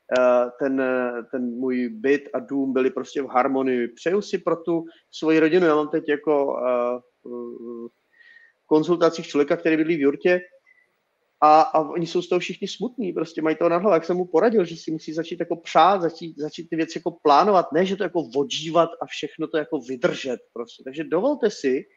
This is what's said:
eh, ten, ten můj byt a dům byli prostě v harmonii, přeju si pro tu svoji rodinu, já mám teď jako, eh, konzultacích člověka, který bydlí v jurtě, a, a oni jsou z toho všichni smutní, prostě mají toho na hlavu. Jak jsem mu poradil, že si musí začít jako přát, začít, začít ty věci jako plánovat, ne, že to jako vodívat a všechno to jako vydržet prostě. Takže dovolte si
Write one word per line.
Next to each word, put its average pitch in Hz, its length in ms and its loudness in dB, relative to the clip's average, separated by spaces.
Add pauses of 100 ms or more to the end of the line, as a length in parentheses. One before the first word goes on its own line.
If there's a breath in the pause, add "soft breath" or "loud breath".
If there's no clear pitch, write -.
(200)
eh, 123 260 6 (140)
ten, 135 240 0 (480)
ten 131 100 -4
můj 123 480 -4
byt 131 440 0
a 127 60 -2
dům 135 340 -4
byli 131 160 2
prostě 127 320 -6
v 131 60 -6
harmonii, 127 600 0
přeju 180 340 -2
si 202 160 -6
pro 175 180 -2
tu 165 300 -4 (260 loud breath)
svoji 160 280 2
rodinu, 165 280 4
já 151 80 4
mám 151 140 0
teď 156 200 -4
jako, 143 580 0
eh, 123 320 -2 (1700 soft breath)
konzultacích 165 600 2
člověka, 147 300 0
který 160 200 0
bydlí 160 180 0
v 147 60 -2
jurtě, 160 400 2 (1000 soft breath)
a, 151 200 8
a 156 180 2
oni 160 280 -4
jsou 180 140 -2
z 175 80 -10
toho 180 100 2
všichni 185 280 -8
smutní, 220 460 -6
prostě 160 280 -6
mají 160 140 0
toho 170 140 2
na 170 80 2
hlavu. 190 160 2
Jak 160 120 2
jsem 175 120 -2
mu 180 80 -2
poradil, 185 400 2
že 165 120 -10
si - 140 -10
musí 156 220 -8
začít 165 260 -6
jako 170 160 -4
přát, 175 460 4
začít, 165 360 -6
začít 151 320 -10
ty 170 60 -4
věci 160 220 -4
jako 170 140 -4
plánovat, 170 600 4
ne, 165 140 2
že 190 100 -2
to 196 80 -6
jako 170 200 -2
vodívat 143 640 0 (120)
a 143 40 -8
všechno 151 420 -10
to 160 100 -4
jako 151 220 -4
vydržet 127 600 -4 (140)
prostě. 117 300 -14
Takže 139 200 -10
dovolte 208 480 -2
si 135 340 -2 (120)